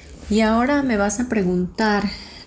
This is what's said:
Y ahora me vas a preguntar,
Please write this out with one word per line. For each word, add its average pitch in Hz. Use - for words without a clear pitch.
Y 214
ahora 240
me 247
vas 208
a 247
preguntar, 196